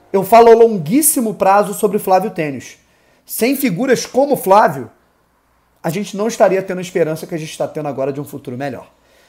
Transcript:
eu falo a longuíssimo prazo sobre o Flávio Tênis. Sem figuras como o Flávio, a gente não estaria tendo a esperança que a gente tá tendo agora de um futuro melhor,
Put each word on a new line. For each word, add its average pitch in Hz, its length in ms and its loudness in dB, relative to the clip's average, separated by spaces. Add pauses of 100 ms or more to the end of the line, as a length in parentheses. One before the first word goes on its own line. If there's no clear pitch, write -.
(120)
eu 190 120 0
falo 233 260 8
a 226 60 10
longuíssimo 226 760 2
prazo 202 400 2
sobre 196 220 -2
o 208 40 0
Flávio 185 320 0
Tênis. 147 460 -8 (480)
Sem 262 300 -2
figuras 262 500 -2
como 277 280 0
o - 40 -2
Flávio, 185 540 2 (920)
a - 80 -6
gente 196 280 -8
não 208 100 -4
estaria 196 340 2
tendo 185 180 -8
a - 20 -8
esperança 160 440 -4
que 180 100 -10
a - 20 -6
gente 156 200 -12
tá 147 120 -6
tendo 151 180 -8
agora 135 240 -4
de 135 80 -8
um 143 60 -10
futuro 123 320 -14
melhor, 131 320 -10 (400)